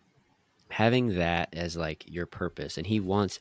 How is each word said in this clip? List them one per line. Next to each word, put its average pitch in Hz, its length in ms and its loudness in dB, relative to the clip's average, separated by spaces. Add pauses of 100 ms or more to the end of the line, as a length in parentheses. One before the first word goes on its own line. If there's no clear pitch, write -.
(680)
having 117 480 4
that 85 360 2
as, 82 240 -4
like, 80 320 -4
your 82 180 -6
purpose, 82 520 -6
and 87 80 -4
he 107 120 2
wants 98 420 0